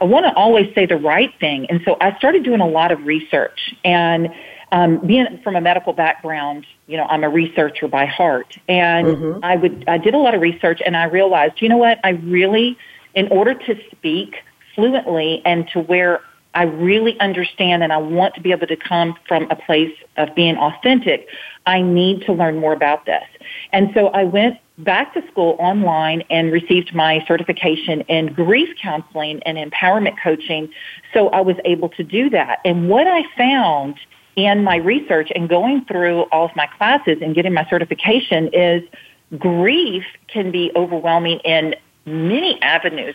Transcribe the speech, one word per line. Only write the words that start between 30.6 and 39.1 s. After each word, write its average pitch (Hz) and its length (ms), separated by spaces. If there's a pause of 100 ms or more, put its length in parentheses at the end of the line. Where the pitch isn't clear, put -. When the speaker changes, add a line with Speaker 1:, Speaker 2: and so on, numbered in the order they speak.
Speaker 1:
So 208 160
I 190 120
was 185 240
able 170 260
to - 120
do 214 280
that. 156 340
And 175 240
what 247 180
I 349 160 (140)
found 175 640 (360)
in 202 300
my 180 120
research 170 580
and 170 140
going 240 360
through 175 380 (100)
all 165 140
of 165 100
my 147 100
classes 214 560
and 160 120
getting 180 180
my 160 160
certification 170 840
is 175 300 (560)